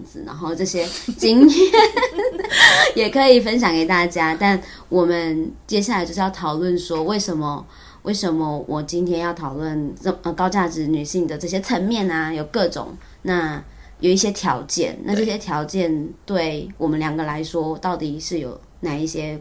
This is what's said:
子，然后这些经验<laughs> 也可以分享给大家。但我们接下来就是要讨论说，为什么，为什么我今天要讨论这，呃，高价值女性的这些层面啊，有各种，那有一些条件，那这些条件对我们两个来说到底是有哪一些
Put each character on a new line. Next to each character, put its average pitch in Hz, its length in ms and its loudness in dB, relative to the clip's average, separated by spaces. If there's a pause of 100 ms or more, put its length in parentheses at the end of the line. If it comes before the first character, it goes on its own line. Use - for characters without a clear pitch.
子， - 200 -16
然 - 100 -14
后 165 200 -8
这 180 100 -4
些 180 240 -4 (300)
经 226 220 6
验 330 320 8 (280)
<laughs> 494 300 0 (640)
也 220 160 0
可 269 180 6
以 247 120 10
分 226 180 0
享 202 140 2
给 165 120 2
大 175 220 2
家。 165 280 0
但 196 260 2 (280)
我 180 160 2
们 165 460 0 (160)
接 208 140 0
下 214 180 -2
来 175 60 -2
就 170 80 -8
是 185 80 -6
要 190 100 2
讨 165 240 -4
论 180 240 0
说， 160 240 -4
为 208 160 0
什 185 180 -4
么， 147 280 -6 (380)
为 208 100 -4
什 196 200 -2
么 151 340 -2
我 151 160 -4
今 175 220 -2
天 175 160 0
要 170 120 -2
讨 151 220 -6
论 156 460 -4
这， 185 100 0 (120)
呃， - 100 -4
高 185 160 0
价 185 200 0
值 160 180 -4
女 147 180 0
性 175 220 -2
的 156 100 -6
这 165 100 -8
些 185 140 -2
层 196 240 -2
面 208 260 0
啊， 160 220 -2
有 151 120 -4
各 180 240 0
种， 143 200 -6 (340)
那 165 400 -2 (380)
有 175 100 4
一 190 60 4
些 202 140 0
条 143 320 -2
件， 143 420 -4
那 208 100 -2
这 214 100 0
些 208 140 -4
条 156 260 -4
件 165 440 -2 (180)
对 160 500 -2
我 165 120 -2
们 156 100 0
两 156 180 -2
个 160 80 -4
来 151 180 -6
说 160 360 -4
到 180 180 -2
底 151 220 -6
是 160 220 -6
有 123 200 -10 (200)
哪 151 160 -4
一 156 100 -4
些 156 340 -8